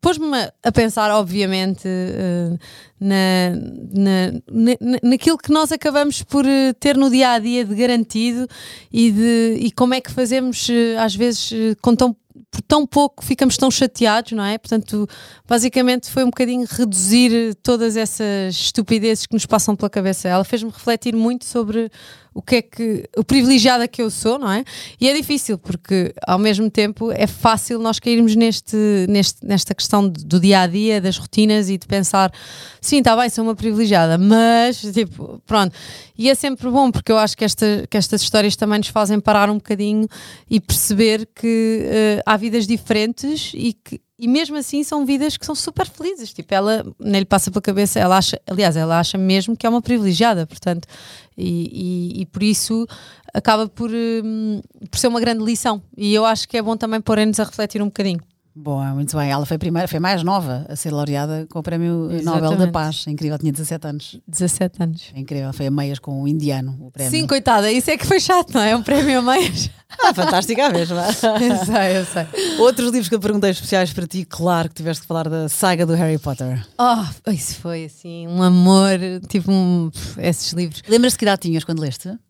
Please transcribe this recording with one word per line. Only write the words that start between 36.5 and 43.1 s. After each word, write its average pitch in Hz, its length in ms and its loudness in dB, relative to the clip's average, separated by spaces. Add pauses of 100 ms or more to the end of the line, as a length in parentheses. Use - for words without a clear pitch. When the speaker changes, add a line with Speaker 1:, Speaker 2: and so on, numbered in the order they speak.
Speaker 1:
bom, 254 220 4
porque - 180 -2
eu 220 80 6
acho 214 180 2
que - 80 -2
esta, 208 460 0
que - 60 -2
estas 196 260 0
histórias 208 320 2
também 208 240 0
nos 208 100 -2
fazem 208 300 0
parar 208 320 4
um 208 40 0
bocadinho 208 520 -2 (420)
e 214 120 2
perceber 220 760 0
que, 226 520 0
eh, 214 380 2
há 214 120 2
vidas 214 320 -2
diferentes 233 840 -2